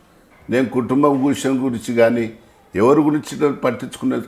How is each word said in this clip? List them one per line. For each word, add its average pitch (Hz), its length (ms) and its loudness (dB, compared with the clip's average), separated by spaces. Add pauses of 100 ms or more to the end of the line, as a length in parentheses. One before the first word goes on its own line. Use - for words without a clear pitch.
(500)
నేను 120 200 0
కుటుంబం 135 560 0
గురించి, 135 320 0
గురించి 123 380 -4
కానీ 117 380 4 (420)
ఎవరి 131 260 4
గురించి 147 520 -2
పట్టించుకునేది 127 760 -4